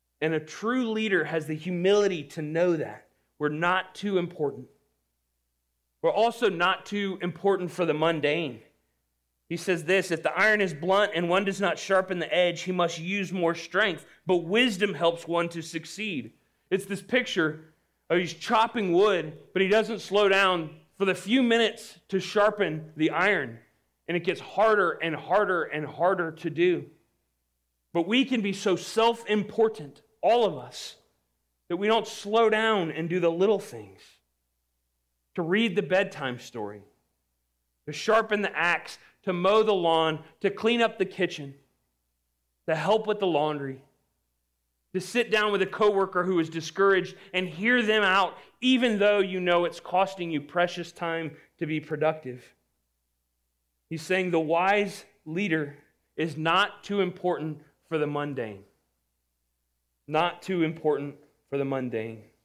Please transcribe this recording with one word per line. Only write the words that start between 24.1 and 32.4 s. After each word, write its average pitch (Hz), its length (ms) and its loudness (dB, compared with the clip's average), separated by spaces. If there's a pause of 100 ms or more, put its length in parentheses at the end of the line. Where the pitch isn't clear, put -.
it 170 80 -4
gets 170 160 -2
harder 202 600 2
and 160 140 -2
harder 180 480 0
and 151 240 -6
harder 170 460 0
to 160 180 -6
do. 156 400 0 (1040)
But 170 120 2
we 233 200 2
can 247 160 0
be 196 100 -2
so 190 240 0
self-important, 220 1300 0 (180)
all 226 240 4
of 165 140 -2
us, - 380 -16 (720)
that 175 100 -4
we 202 80 -2
don't 214 200 2
slow 220 440 2